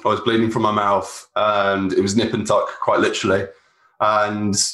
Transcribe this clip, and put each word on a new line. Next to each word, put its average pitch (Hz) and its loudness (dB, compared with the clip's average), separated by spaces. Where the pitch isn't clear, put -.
I 107 0
was 104 0
bleeding 113 0
from 113 -2
my 107 0
mouth 101 -2
and 98 0
it 95 2
was 98 -2
nip - 0
and 104 -2
tuck, 101 2
quite - 2
literally. 98 0
And, 104 0